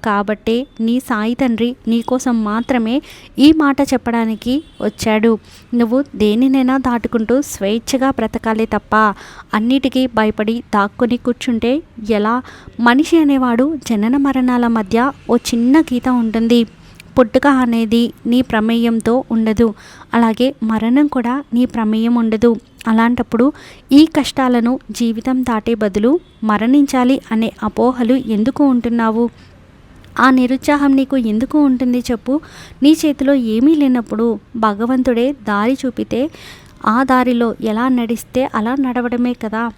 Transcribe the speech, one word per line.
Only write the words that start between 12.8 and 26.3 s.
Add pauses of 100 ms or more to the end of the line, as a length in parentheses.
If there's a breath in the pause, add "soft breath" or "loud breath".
అనేవాడు (140)
జనన
మరణాల
మధ్య (180)
ఓ
చిన్న
గీత
ఉంటుంది. (560 loud breath)
పుట్టుక
అనేది (120)
నీ
ప్రమేయంతో
ఉండదు, (400 loud breath)
అలాగే
మరణం
కూడా (100)
నీ
ప్రమేయం
ఉండదు. (320)
అలాంటప్పుడు (380 loud breath)
ఈ
కష్టాలను (120)
జీవితం
దాటే
బదులు (240)